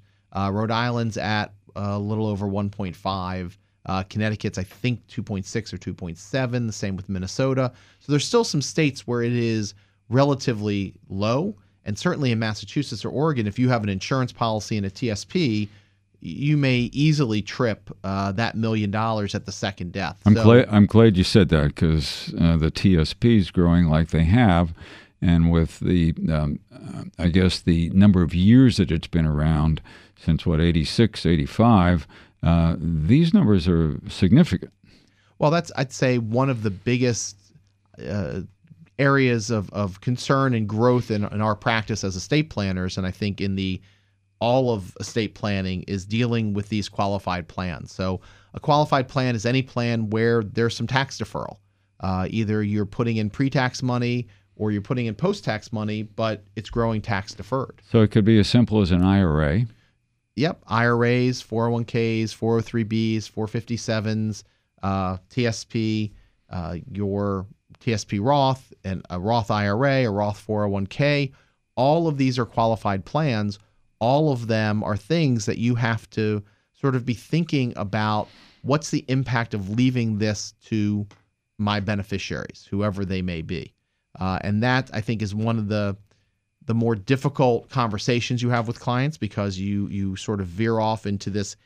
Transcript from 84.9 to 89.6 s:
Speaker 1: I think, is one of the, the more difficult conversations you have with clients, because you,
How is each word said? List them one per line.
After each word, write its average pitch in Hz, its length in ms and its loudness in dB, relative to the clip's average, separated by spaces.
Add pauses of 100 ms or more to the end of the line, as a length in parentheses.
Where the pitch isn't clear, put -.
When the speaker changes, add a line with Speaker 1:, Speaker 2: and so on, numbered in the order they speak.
Speaker 1:
I - 80 -4
think, 110 220 -4
is 101 120 -4
one 110 240 -2
of 107 100 -4
the, 104 280 -2 (680)
the 113 100 -2
more 117 220 2
difficult 131 760 0
conversations 120 720 -2
you 120 80 0
have 120 160 0
with 117 140 -8
clients, 131 360 -2
because 101 420 -4
you, 101 300 -2